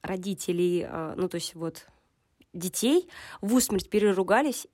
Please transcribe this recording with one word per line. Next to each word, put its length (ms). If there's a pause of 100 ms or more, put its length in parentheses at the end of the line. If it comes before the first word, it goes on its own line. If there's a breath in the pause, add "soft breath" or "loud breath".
родители, 880
а, 260
ну, 120
то 60
есть 200
вот 320 (680)
детей 540 (340 loud breath)
в 120
усмерть 360
переругались 840